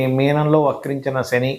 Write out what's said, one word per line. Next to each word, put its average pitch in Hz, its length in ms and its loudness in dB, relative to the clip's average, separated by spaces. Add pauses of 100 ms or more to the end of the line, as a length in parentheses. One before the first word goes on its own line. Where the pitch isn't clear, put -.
(180)
మీనంలో 151 480 2
వక్రించిన 139 500 -4 (140)
శని, 127 280 0